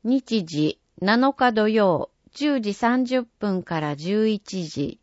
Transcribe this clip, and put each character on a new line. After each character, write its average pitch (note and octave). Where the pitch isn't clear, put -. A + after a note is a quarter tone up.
日 A3+
時、 D3+
七 A#3+
日 B3
土 G#3+
曜、 G3+
十 C#4
時 G#3
三 B3
十 B3
分 F#3+
か D#3+
ら D3
十 G3+
一 G3
時。 C#3+